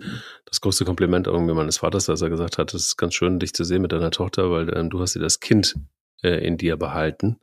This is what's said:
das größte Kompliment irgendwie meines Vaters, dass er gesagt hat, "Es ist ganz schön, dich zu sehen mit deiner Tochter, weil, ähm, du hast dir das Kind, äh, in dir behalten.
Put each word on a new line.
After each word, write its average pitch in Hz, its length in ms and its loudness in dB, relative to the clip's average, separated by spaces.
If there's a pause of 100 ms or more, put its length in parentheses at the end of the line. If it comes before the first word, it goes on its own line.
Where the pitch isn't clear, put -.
(440)
das - 160 -4
größte 98 240 0
Kompliment 90 440 2
irgendwie 85 260 2
meines 78 240 0
Vaters, 80 280 0
dass 80 140 0
er 82 100 0
gesagt 82 280 -2
hat, - 160 -2
"Es 85 120 -4
ist - 100 -2
ganz 87 180 -2
schön, 90 240 2
dich - 160 -4
zu - 100 -2
sehen 90 180 2
mit 90 100 -2
deiner 85 180 0
Tochter, 90 400 0
weil, 82 260 0
ähm, 82 140 0
du 90 100 -2
hast 90 140 -2
dir 87 60 -4
das 82 200 0
Kind, - 360 4 (480)
äh, 87 200 2
in 85 140 2
dir 82 180 0
behalten. 80 680 -2